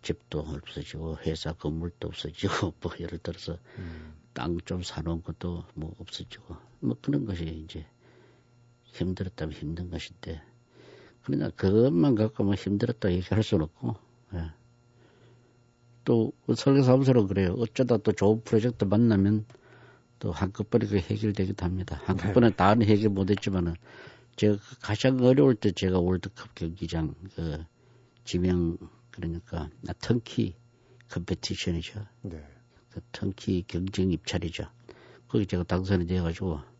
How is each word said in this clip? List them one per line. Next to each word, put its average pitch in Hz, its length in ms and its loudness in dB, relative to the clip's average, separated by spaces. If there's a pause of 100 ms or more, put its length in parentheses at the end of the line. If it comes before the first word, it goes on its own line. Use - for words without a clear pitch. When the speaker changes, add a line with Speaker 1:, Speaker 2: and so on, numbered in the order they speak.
Speaker 1:
집도 - 380 -6
없어지고, 76 800 -10
회사 80 340 -6
건물도 80 540 -8
없어지고, 85 680 -4
<laughs> - 40 -20
뭐 85 180 -6
예를 85 200 -8
들어서 85 380 -10 (200)
Speaker 2:
음. 80 380 -14 (180)
Speaker 1:
땅 82 320 -4
좀 90 180 -6
사놓은 82 400 -6
것도 85 420 -8 (100)
뭐 80 240 -10
없어지고, - 560 -14 (240)
뭐 120 220 -2
그런 139 240 0
것이 87 200 -6 (180)
이제 80 220 -12 (1000)
힘들었다면 90 680 -4
힘든 85 360 -8
것인데, 82 520 -10 (840)
그러나 - 280 -2
그것만 127 640 4
갖고 107 280 0
뭐 101 120 2
힘들었다 101 560 -2
얘기할 92 320 0
수는 85 220 0
없고, 117 300 -6 (400)
예. 82 160 -6 (1500)
또 113 260 4 (140)
그 120 100 2
설계사무소로 131 720 6
그래요. 95 320 2
어쩌다 123 380 2
또 104 140 2
좋은 107 320 4
프로젝트 117 420 2
만나면 107 600 4 (760)
또 98 120 -4
한꺼번에 101 560 0
그게 101 120 2
해결되기도 101 680 -2
합니다. 90 400 -4
한꺼번에 98 440 4
Speaker 2:
네. - 60 -2
Speaker 1:
다는 104 320 6
해결 107 240 6
못했지만은 95 640 0 (600)
제가 107 200 4
그 - 260 -16
가장 131 420 2
어려울 131 320 6
때 104 160 0
제가 92 280 0
월드컵 90 560 -2
경기장 82 580 -4 (220)
그 80 280 -6 (600)
지명, 90 540 0 (340)
그러니까, 85 580 -8 (180)
아, - 140 -8
턴키 113 540 -2 (540)
컴피티션이죠. 87 960 -6 (180)
Speaker 2:
네. 82 200 -10 (460)
Speaker 1:
그 - 100 -14 (120)
턴키 95 560 -4
경쟁 92 440 -2
입찰이죠. 82 540 -4 (600)
거기 110 180 2
제가 90 180 -2
당선이 92 440 0
돼가지고 85 520 -2 (200)